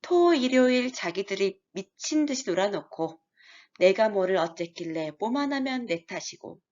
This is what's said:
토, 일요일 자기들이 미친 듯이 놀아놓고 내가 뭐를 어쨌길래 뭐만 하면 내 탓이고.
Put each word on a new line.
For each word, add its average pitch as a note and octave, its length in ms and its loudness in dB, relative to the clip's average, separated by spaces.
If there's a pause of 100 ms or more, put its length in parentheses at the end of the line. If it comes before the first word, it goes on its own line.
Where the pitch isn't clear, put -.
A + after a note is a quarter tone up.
토, F4 320 4
일요일 B3+ 580 2
자기들이 F#3+ 640 -4 (140)
미친 D4+ 540 -2
듯이 C4 200 -4
놀아놓고 F3 720 -2 (600)
내가 G3 320 4
뭐를 F#3+ 260 0
어쨌길래 E3 840 -4
뭐만 C#4 360 -2
하면 C4 320 -4
내 E3+ 180 -4
탓이고. - 560 -12 (120)